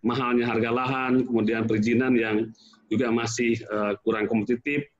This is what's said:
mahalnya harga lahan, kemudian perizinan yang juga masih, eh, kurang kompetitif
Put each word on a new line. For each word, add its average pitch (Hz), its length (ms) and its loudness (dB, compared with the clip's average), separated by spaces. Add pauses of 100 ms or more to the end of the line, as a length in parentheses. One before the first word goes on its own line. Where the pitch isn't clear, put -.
mahalnya 120 400 0
harga 113 240 0
lahan, 127 560 0
kemudian 113 400 0
perizinan 113 480 2
yang 113 320 2 (480)
juga 117 160 0
masih, 117 480 0
eh, 104 480 -2
kurang 110 240 0
kompetitif 123 560 -2 (140)